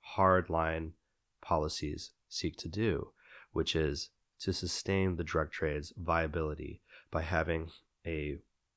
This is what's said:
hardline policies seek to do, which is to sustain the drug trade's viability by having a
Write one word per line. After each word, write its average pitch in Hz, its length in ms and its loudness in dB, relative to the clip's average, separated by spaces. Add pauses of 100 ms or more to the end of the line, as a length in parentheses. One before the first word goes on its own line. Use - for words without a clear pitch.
(160)
hardline 82 760 4 (500)
policies 76 680 -2 (160)
seek - 300 -4
to - 100 -10
do, 95 400 0 (440)
which - 220 0
is 73 360 0 (300)
to 95 120 0
sustain 95 640 0
the 85 80 -2
drug 76 260 0
trade's 73 460 -2
viability 80 840 -2 (300)
by 82 120 0
having 82 480 0 (360)
a 73 320 -4 (380)